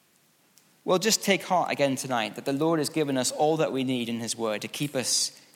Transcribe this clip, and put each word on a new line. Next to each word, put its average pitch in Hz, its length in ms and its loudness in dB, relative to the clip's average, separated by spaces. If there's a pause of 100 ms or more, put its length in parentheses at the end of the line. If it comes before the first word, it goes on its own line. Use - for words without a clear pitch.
(840)
Well, 180 140 4
just 202 240 2
take 190 220 2
heart 175 260 2
again 135 260 2
tonight 117 380 -2
that 113 100 -10
the 139 80 -2
Lord 160 260 2
has 143 100 0
given 143 280 0
us 127 140 0
all 151 280 2
that 139 140 0
we 131 120 0
need 123 260 -2
in 117 100 -4
his 113 160 -6
word 107 260 -2
to 107 60 -6
keep 143 260 -6
us - 440 -2 (180)